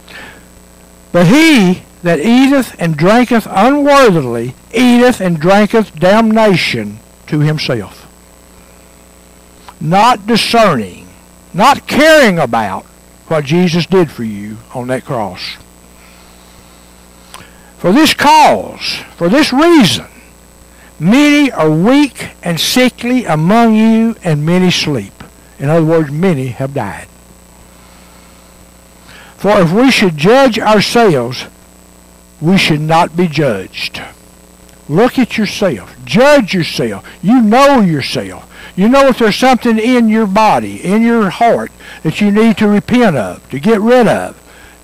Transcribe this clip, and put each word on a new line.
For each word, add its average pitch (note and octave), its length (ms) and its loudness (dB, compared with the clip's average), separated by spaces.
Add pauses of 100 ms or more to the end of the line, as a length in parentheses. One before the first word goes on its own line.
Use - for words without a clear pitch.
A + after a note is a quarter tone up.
(1120)
But F3 160 2
he A#3 540 4 (200)
that E3+ 200 -2
eateth B3+ 580 2
and E3 160 -2
drinketh A3 560 2
unworthily G3+ 1000 2 (200)
eateth B3 460 2
and F3 180 -2
drinketh G3 640 0
damnation F#3+ 1000 0 (280)
to D3+ 140 -2
himself, D3 680 -6 (1700)
not G3+ 440 0
discerning, G3 840 -2 (440)
not A3+ 340 0
caring C#4 520 2
about A2+ 460 -4 (420)
what D#3 160 -4
Jesus E3+ 420 0
did F3 240 0
for - 140 -12
you G#2+ 360 -12 (140)
on B2 140 -10
that B2+ 160 -6
cross. G#2 540 -8 (2250)
For F3 140 -2
this C#4+ 220 2
cause, C4+ 840 0 (180)
for E3+ 100 -2
this C4+ 240 0
reason, D4 540 2 (960)
many C#4+ 480 2
are D#3 200 0
weak A#3+ 580 0 (160)
and E3+ 160 -4
sickly B3 640 -2
among G3+ 500 0
you, A3+ 480 2
and D3+ 240 -2
many F3+ 240 2
sleep." B2 540 -6 (340)
In C#3 120 -6
other D#3+ 160 2
words, D#3+ 260 0
many D3+ 360 -2
have C3 260 -8
died. G2+ 340 -10 (2250)
"For G#3 240 0
if D#3+ 100 2
we A#3+ 200 2
should F3 260 0
judge A3+ 420 2
ourselves, F#3+ 840 0 (960)
we F3 160 2
should E3 240 -2
not D#3+ 340 0
be F3 140 0
judged." C3 720 -6 (880)
Look F#3+ 280 0
at B3+ 200 -2
yourself. F3 640 -4
Judge A#3+ 500 2
yourself. C3 520 -6 (160)
You A#3+ 200 2
know C4 380 4
yourself. C3 640 -4 (300)
You F#3+ 140 0
know C#4 180 4
if B3+ 120 0
there's G#3+ 180 0
something A#3+ 400 0
in A#3 320 0
your A3 160 0
body, E3+ 580 0
in G3 180 0
your A#3 280 0
heart, D#3+ 420 -2 (320)
that D#3+ 160 -4
you G#3 100 0
need G#3+ 280 2
to G#3+ 100 0
repent G#3 480 0
of, F#2+ 360 -8
to C3 80 -6
get G3+ 200 0
rid A#3 280 2
of. F#2+ 280 -4 (480)